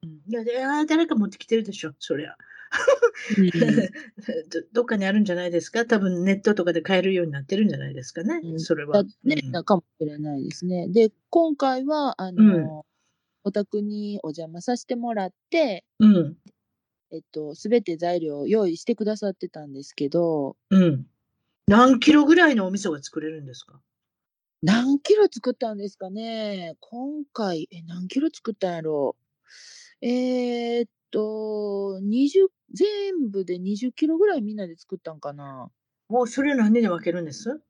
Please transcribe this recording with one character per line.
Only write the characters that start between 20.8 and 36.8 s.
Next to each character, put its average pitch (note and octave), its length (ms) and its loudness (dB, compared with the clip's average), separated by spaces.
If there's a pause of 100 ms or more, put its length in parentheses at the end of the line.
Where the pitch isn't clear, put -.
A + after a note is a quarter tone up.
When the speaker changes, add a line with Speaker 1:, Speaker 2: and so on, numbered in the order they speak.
Speaker 1:
何 A#3+ 300 8
キ D4+ 140 6
ロ D4 100 8
ぐ D4+ 120 6
ら F4 140 8
い C4+ 60 2
の F#3+ 100 0
お F#3 60 -4
味 G3 160 -4
噌 E3+ 40 0
が C#3 120 -6
作 - 160 -10
れ D#3 100 -6
る D#3 120 -12
ん C#3 40 -14
で B2+ 80 -16
す - 120 -20
か？ C#3 160 -20 (800)
Speaker 2:
何 B3 400 4
キ G#4 140 4
ロ G#4 140 6
作 B3 220 -4
っ - 20 -2
た A3+ 200 -4
ん G#3 40 -10
で G3+ 120 -8
す - 80 -18
か F#3+ 120 -12
ね。 G#3 720 -8
今 C#4 540 -10
回、 F3+ 380 -4
え、 E3+ 100 -16
何 F3 260 -10
キ C4+ 140 -2
ロ D#4+ 120 0
作 - 180 -10
っ - 20 -6
た F#3 180 -4
ん E3+ 40 -4
や E3 60 -8
ろ D3+ 360 -2 (840)
う。 - 40 -8
え A#3+ 800 -2
ー A#3 40 -4
っ - 20 -20 (220)
と、 G#3 920 -4
二 A#3+ 280 2
十、 F#4+ 180 4 (260)
全 G4 580 -2
部 G3 120 -4
で F3+ 160 -6
二 F#3+ 160 -4
十 A#3+ 160 -6
キ - 160 -2
ロ D#4+ 100 0
ぐ G4+ 100 4
ら F#4+ 80 2
い C4 60 -4
み G#3 120 -6
ん G#3+ 40 -10
な G3 80 -8
で E3 120 -16
作 - 180 -14
っ F3+ 40 -16
た E3 120 -14
ん D#3 80 -18
か D3 140 -10
な。 C#3 360 -16 (380)
Speaker 1:
も A#3+ 140 0
う A#3+ 60 0
そ B3+ 140 -4
れ C#4+ 140 2
何 A3 160 4
人 A#3 120 6